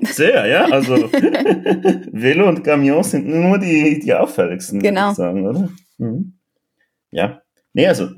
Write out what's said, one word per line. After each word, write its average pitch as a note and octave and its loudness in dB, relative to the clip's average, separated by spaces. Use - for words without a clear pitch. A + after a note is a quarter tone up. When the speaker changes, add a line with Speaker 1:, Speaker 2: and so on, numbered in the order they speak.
Speaker 1:
sehr, D3+ 2
ja. E3 2
Also, C3 2
<laughs> - 0
Velo C#3+ 2
und E3 0
Camion D3 2
sind C3+ -4
nur F3 2
die, D#3 2
die A2+ -2
auffälligsten, F#2 -2
Speaker 2:
Genau. G2+ 0
Speaker 1:
würde G2+ 0
ich G2+ -8
sagen, F2+ -4
oder? E3+ -4
Mhm. B2+ -8
Ja. - -4
Nee, E3 2
also, A#2+ 0